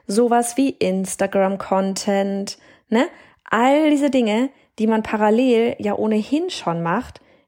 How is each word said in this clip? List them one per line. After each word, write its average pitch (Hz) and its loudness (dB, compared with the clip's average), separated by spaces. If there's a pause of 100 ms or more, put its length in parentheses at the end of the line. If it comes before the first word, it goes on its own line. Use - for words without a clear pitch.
sowas 233 0
wie 269 0
Instagram-Content, 196 -2 (300)
ne? 240 2 (380)
All 277 2
diese 285 2
Dinge, 247 0 (280)
die 214 0
man 220 2
parallel 226 2
ja 208 -4
ohnehin 220 -2
schon 170 -6
macht, 180 -4 (280)